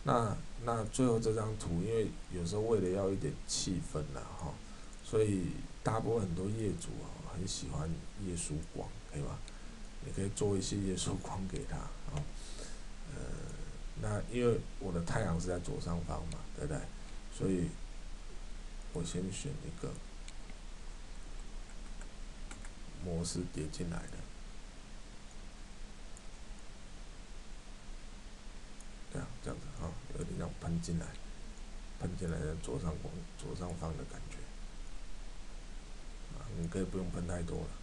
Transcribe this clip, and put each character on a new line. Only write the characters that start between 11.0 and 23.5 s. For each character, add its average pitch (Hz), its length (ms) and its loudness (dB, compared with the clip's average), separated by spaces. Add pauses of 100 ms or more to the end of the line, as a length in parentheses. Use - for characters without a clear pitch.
光 - 260 -2
给 - 220 0
他 156 80 2
啊。 147 120 -2 (1300)
呃， 127 60 -4 (800)
那 104 280 4
因 120 160 6
为 117 140 10 (200)
我 95 120 0
的 85 140 4
太 117 160 4
阳 85 180 4
是 85 80 2
在 90 120 4
左 73 200 0
上 85 220 2
方 80 200 0 (120)
嘛， - 60 -2 (180)
对 73 100 0
不 76 60 2
对？ - 80 0 (520)
所 - 140 2
以 87 220 6 (1200)
我 85 80 2
先 87 200 0 (100)
选 - 180 -2 (160)
一 - 40 -4 (120)
个 65 80 0 (3250)
模 85 180 2
式 82 160 0 (140)